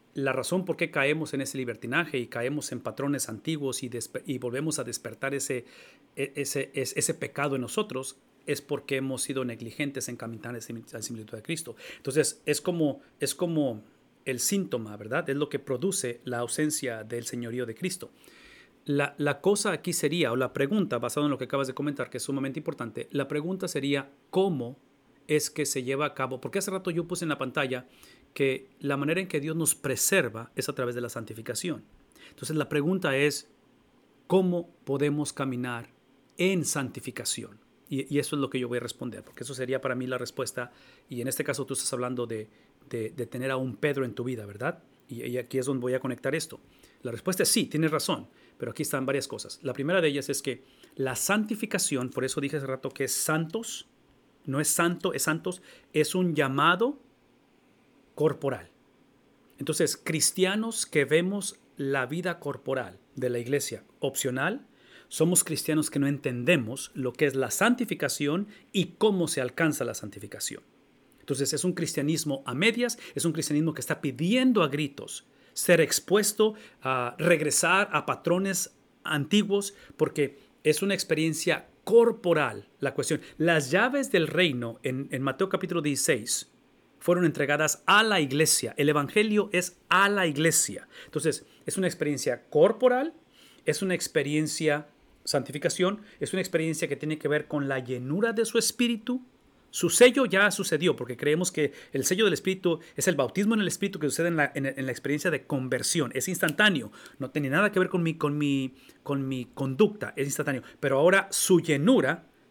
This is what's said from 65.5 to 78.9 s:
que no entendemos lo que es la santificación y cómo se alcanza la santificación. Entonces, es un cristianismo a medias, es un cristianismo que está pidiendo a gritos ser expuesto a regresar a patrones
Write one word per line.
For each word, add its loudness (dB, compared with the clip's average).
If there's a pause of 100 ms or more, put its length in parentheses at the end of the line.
que -2
no 4
entendemos 0
lo -2
que 4
es 0
la 0
santificación 0 (240)
y 0
cómo 4
se -2
alcanza 0
la -4
santificación. -10 (580)
Entonces, -2
es -2
un 0
cristianismo -2
a -4
medias, 0 (160)
es -2
un 2
cristianismo 0
que -8
está -4
pidiendo 2
a 2
gritos -6 (260)
ser 4
expuesto 2 (300)
a -2
regresar 4
a 0
patrones 0 (280)